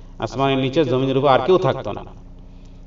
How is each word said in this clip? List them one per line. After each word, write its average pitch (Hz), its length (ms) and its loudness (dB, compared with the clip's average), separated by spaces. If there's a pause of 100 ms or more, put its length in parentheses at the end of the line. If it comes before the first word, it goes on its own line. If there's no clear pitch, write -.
(180)
আসমানের 131 400 0
নিচে 135 260 2
জমিনের 131 340 2
উপর 143 100 2
আর 131 180 6
কেউ 180 120 6
থাকতো 123 340 -2
না। 98 120 -10 (840)